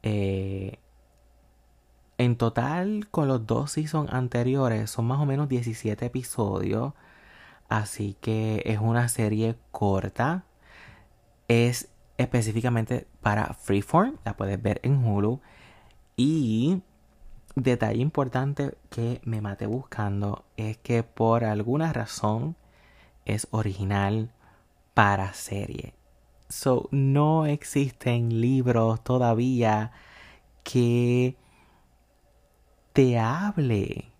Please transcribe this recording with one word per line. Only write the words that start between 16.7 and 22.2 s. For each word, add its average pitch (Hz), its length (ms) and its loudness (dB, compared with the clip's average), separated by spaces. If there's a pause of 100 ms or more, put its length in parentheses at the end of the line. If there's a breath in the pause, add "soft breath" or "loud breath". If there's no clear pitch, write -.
detalle 120 460 0
importante 139 760 -2 (120)
que 117 340 -4
me 113 180 -4
maté 104 240 -8
buscando 104 800 -4 (120)
es 110 200 -6
que 117 240 0
por 113 420 2
alguna 117 480 0
razón 113 640 -4 (680 soft breath)